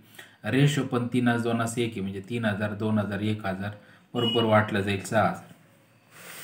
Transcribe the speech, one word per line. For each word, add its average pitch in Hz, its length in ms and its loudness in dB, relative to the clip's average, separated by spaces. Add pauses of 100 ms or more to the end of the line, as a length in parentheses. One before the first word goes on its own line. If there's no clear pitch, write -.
(460)
रेशो 135 380 4
पण 117 300 -2
तीन 123 140 2
आज 117 160 2
दोन 117 180 0
आज 113 160 -4
एक 120 140 -2
आहे, 98 100 -8
म्हणजे 98 280 -6
तीन 117 160 -4
हजार, 104 280 0
दोन 107 260 0
हजार, 98 220 -2
एक 107 240 -2
हजार 95 300 -6 (380)
बरोबर 117 300 2
वाटलं 107 380 4
जाईल, 98 220 -2
सहा 110 180 2
हजार. 87 320 -2 (920)